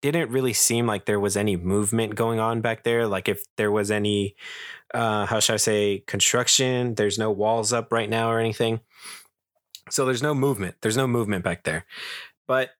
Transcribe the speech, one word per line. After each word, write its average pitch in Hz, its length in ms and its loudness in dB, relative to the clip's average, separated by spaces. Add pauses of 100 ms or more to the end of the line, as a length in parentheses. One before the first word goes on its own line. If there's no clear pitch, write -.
didn't 143 280 0
really 127 220 0
seem 117 340 2
like 104 200 -2
there 104 140 2
was 98 160 0
any 101 200 0
movement 101 600 0
going 113 220 0
on 113 220 0
back 113 240 -2
there. 117 220 2
Like, 95 220 -2
if 98 140 -2 (140)
there 107 140 2
was 104 200 0
any, 104 460 0 (560)
uh, 107 340 0
how 110 140 0
should 113 140 2
I 107 40 2
say, 104 480 2
construction, 123 920 2
there's 104 220 0
no 110 120 2
walls 107 420 0
up 117 200 -2
right 110 180 0
now 113 200 0
or 113 80 2
anything. 113 420 0 (1080)
So - 160 -2
there's 127 180 0
no 151 120 2
movement. 131 480 0
There's 110 140 0
no 135 100 2
movement 104 380 0
back 87 200 -4
there. 80 220 -4 (640)
But 131 320 0